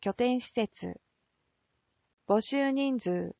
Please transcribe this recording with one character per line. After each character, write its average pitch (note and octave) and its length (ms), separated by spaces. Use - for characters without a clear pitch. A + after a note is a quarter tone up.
拠 G3 120
点 B3 280
施 - 100
設。 F3+ 500
募 G#3 140
集 C#4 320
人 C4+ 260
数、 F3+ 420